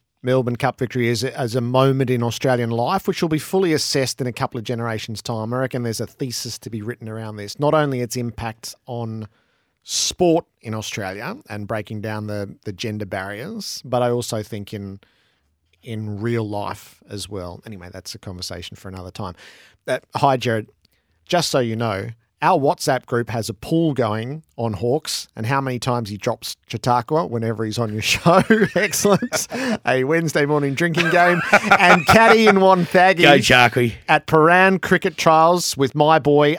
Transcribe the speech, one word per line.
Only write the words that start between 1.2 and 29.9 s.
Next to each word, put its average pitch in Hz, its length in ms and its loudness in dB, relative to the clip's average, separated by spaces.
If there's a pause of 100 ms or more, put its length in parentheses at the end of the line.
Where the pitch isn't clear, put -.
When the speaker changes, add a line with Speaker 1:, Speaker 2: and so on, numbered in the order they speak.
Speaker 1:
a, 135 180 -6
is 117 140 -4
a 127 60 0
moment 131 480 2
in 120 140 0
Australian 120 480 0
life, 127 360 -2
which 190 140 -4
will 175 80 0
be 156 100 0
fully 190 340 0
assessed 135 460 -2
in 127 80 -4
a 117 60 -6
couple - 240 -6
of 110 60 -8
generations' 113 580 -8
time. 113 320 -6
I 127 60 -2
reckon 131 240 -4
there's 117 180 -6
a 110 60 -8
thesis - 520 -10
to - 100 -16
be 110 120 -10
written 117 260 -12
around 110 300 -12
this, 104 220 -12
not 147 140 0
only 139 280 0
its 123 160 -6
impact 113 580 -8 (100)
on 113 420 -10 (560)
sport - 600 0 (160)
in 110 120 -8
Australia 110 640 -8 (120)
and 104 180 -10
breaking 107 340 -8
down 107 260 -8
the, 104 280 -8 (100)
the 107 80 -8
gender 107 320 -8
barriers, 104 800 -10
but 123 160 -2
I 123 80 2
also 120 340 -4
think 101 300 -12
in, 101 260 -12 (840)
in 107 360 -10
real 113 280 -2
life 101 640 -10
as 101 200 -12
well. 90 360 -12
Anyway, 90 260 -16
that's 92 220 -16
a 107 60 -18
conversation 90 560 -14
for - 140 -18
another 92 220 -14
time. 104 240 -10 (520)
Uh, 131 120 -4 (160)
hi, 135 220 2
Jared. 113 320 -4 (560)
Just 175 240 -2
so 143 100 0
you 113 160 -2
know, 110 340 -4 (320)
our 170 180 4
WhatsApp 139 460 -2
group 120 240 -4
has 117 200 -6
a 104 40 -8
poll 165 400 -2
going 120 500 -4 (140)
on 113 160 -4
Hawks 120 640 -4
and 113 100 -8
how 139 140 0
many 131 180 -4
times 120 320 -4
he 104 80 -10
drops - 380 -6 (120)
Chautauqua 123 600 -2
whenever 113 380 -4
he's 107 120 -6
on 113 160 -4
your 107 80 -6
<laughs> - 0 -
show. 175 400 4 (340)
Excellent. 202 720 0 (380)
A 131 200 2